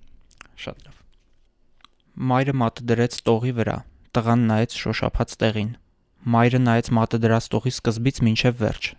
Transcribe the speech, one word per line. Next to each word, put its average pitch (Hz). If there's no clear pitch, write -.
Շատ -
լավ։ -
Մայրը 135
մատը 120
դրեց 120
տողի 117
վրա, 110
տղան 117
նայեց 110
շոշափած -
տեղին։ 110
Մայրը 117
նայեց 117
մատը 113
դրած 113
տողի 120
սկզբից 117
մինչև 120
վերջ։ -